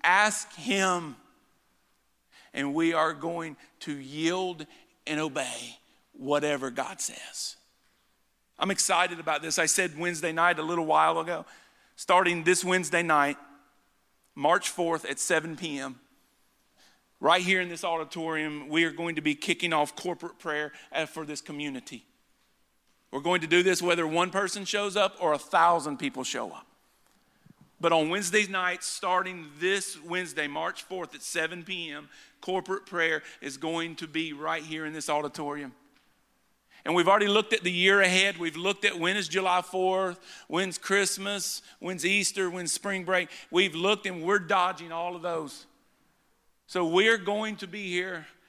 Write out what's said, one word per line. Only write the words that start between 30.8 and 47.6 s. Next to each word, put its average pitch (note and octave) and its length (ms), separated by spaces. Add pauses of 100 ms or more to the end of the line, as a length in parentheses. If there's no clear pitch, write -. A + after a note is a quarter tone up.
fourth F3+ 320
at C#3+ 80
seven E3+ 400
P E3+ 280
M, D3 180 (320)
corporate F#3 460
prayer E3 360 (180)
is C3+ 160
going E3 400
to D#3+ 120
be D#3+ 240
right D#3 320
here D#3 200
in D3+ 80
this D#3 160
auditorium. D3 640 (1120)
And D#3+ 100
we've F3 140
already G#3 200
looked G#3+ 240
at G#3+ 120
the F3+ 80
year F#3+ 280
ahead. F#3+ 380
We've E3 180
looked F#3+ 280
at G3 140
when F3+ 180
is F#3 120
July F3+ 320
fourth, F#3 580 (280)
when's F3+ 320
Christmas, G3 840 (200)
when's F3 260
Easter, F#3+ 420
when's F3 240
spring F#3+ 320
break. F3+ 240 (220)
We've F3 240
looked G3+ 320
and F3+ 160
we're F#3+ 160
dodging F3+ 520
all F3 240
of F3 60
those. E3 460 (1000)
So F3+ 200
we're G#3 320
going G#3 380
to G3 100